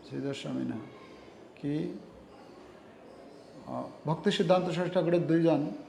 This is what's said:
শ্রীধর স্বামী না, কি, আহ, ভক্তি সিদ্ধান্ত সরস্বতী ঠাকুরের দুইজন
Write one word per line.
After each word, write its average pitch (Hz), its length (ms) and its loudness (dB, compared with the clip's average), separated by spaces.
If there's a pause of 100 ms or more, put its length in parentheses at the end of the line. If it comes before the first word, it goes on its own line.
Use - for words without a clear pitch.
শ্রীধর 139 260 -6
স্বামী 131 300 -6
না, 123 120 -4 (840)
কি, 151 360 -4 (1700)
আহ, 127 160 -8 (240)
ভক্তি 170 240 2
সিদ্ধান্ত 185 360 4
সরস্বতী 170 240 -2
ঠাকুরের 170 360 2
দুইজন 160 440 4 (180)